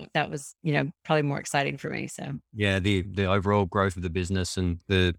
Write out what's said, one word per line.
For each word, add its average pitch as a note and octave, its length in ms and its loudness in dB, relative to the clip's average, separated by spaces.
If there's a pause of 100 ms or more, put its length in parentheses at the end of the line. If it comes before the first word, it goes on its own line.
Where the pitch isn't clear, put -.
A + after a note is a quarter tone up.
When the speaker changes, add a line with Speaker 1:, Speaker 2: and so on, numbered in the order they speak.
(120)
Speaker 1:
that D3 180 -2
was, D3 320 -10
you D#3+ 80 -2
know, C#3+ 200 0 (120)
probably D#3 200 0
more C#3+ 160 -2
exciting C#3+ 400 -2
for - 100 -10
me. - 180 -8
So. - 280 -10 (180)
Speaker 2:
Yeah. G2+ 260 2
The, F#2+ 320 2
the G2 140 0
overall G2+ 400 4
growth G2 320 0
of F2+ 60 -8
the F2+ 80 -4
business F2+ 480 -2
and F2 280 0
the, F2+ 320 4